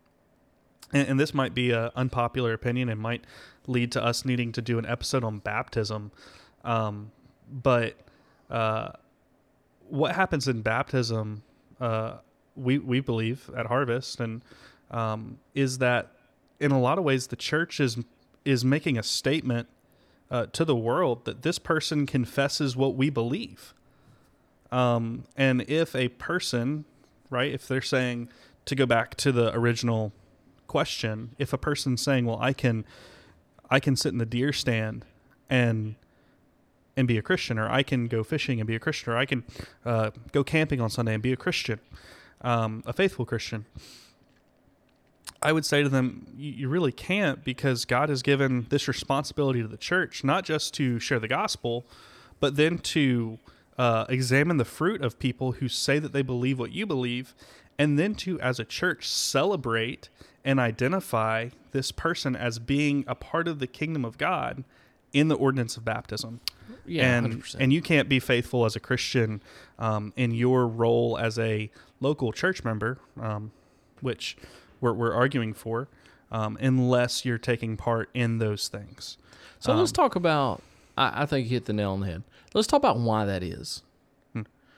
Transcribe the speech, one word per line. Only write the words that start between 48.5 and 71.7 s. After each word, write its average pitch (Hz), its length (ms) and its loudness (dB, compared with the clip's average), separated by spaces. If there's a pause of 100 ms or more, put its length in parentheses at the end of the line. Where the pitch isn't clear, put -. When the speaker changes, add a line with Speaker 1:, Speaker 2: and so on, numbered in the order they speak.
Speaker 1:
this - 180 0
responsibility 135 760 0
to 110 60 -6
the 110 100 -12
church, - 440 -2
not 165 220 2
just - 300 -4
to 123 240 0
share 123 200 0
the 110 100 -4
gospel, 127 580 -4 (540)
but 139 160 2
then 160 220 2
to, 123 600 0 (400)
uh, 113 300 2
examine 131 500 2
the 117 80 2
fruit 185 360 -2
of 120 160 -4
people 127 340 -2
who 127 160 -6
say - 300 0
that 151 140 -4
they 139 100 0
believe 127 360 0
what 120 140 -4
you 208 140 -4
believe, 127 480 -4 (440)
and 143 200 4
then 196 180 2
to, 180 240 -4
as 127 200 0
a 110 40 -8
church, - 440 -4
celebrate 135 1040 0 (340)
and 135 160 4
identify 117 880 0 (240)
this 131 200 -2
person 156 440 -2
as 117 220 -4
being 143 480 0
a 123 80 -4
part 170 340 -4
of 156 120 -4
the 127 60 -2
kingdom 156 380 -4
of 113 140 -8
God 135 460 -4 (480)
in 147 160 6
the 156 80 4
ordinance 131 420 2
of 113 60 -14
baptism." 113 560 -6 (440)
Speaker 2:
Yeah, 131 320 4
Speaker 1:
And, 117 100 4
Speaker 2:
hundred 113 160 -4
percent. 127 200 -6
Speaker 1:
and 131 100 6
you 165 80 6
can't 147 280 4
be 135 120 6
faithful 120 460 2
as 107 100 0
a 113 40 -6
Christian, 113 600 0 (380)
um, 107 380 -2
in 123 160 2
your 123 340 4
role 117 500 2
as 113 220 -2
a 107 320 -2 (300)